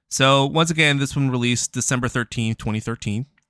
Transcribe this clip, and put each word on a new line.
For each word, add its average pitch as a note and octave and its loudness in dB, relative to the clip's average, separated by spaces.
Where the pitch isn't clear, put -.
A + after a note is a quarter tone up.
So C#3 4
once D#3+ 0
again, D3+ 2
this C#3 -2
one C#3 2
released A#2+ -2
December B2+ -2
thirteenth, A#2 -4
twenty G#2+ -4
thirteen, A2+ -6